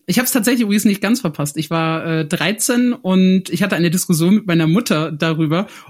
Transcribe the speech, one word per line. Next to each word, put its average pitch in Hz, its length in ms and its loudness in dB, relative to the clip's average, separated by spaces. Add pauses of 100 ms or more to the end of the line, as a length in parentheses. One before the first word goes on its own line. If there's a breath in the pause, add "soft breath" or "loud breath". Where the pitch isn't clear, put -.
Ich 180 120 -2
hab's 247 120 0
tatsächlich 240 320 0
übrigens 202 220 2
nicht 196 160 2
ganz 214 200 0
verpasst. 147 360 -4
Ich 160 140 -6
war, 160 360 -2
äh, 160 200 -2
dreizehn 220 680 0
und 185 580 2
ich 175 120 -2
hatte 202 140 0
eine 165 140 2
Diskussion 175 460 2
mit 208 100 -2
meiner 165 220 2
Mutter 165 420 0
darüber, 160 560 -2 (240 loud breath)